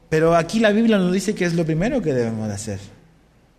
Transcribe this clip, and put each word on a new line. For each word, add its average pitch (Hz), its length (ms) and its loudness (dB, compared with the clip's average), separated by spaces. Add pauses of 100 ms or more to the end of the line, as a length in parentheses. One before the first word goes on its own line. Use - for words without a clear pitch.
pero 160 260 2
aquí 170 240 0
la 220 120 4
Biblia 220 260 2
nos 180 140 2
dice 190 220 -2
que 185 120 -2
es 170 80 0
lo 170 120 0
primero 190 360 -2
que 156 120 -2
debemos 113 340 -2
de 104 60 -6
hacer. 101 260 -8 (800)